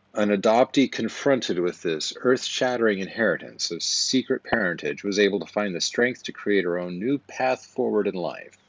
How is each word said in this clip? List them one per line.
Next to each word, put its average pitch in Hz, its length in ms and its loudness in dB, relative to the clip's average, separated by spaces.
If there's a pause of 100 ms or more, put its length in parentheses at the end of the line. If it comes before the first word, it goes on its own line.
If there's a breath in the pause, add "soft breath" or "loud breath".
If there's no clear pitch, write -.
(140)
an 104 160 2
adoptee 113 600 4
confronted 113 680 0
with 87 220 -2
this 78 380 -4
earth-shattering 123 800 0
inheritance 87 720 -2
of 82 100 -6
secret - 640 0
parentage 85 600 -2
was 101 160 0
able 101 200 4
to 85 60 -8
find 104 280 -2
the 82 80 -4
strength 123 420 -2
to - 80 -8
create 98 340 2
her 87 120 0
own 90 220 -6
new 135 200 -2
path - 460 -4
forward 107 420 0
in 95 80 -2
life, 76 420 -8 (120)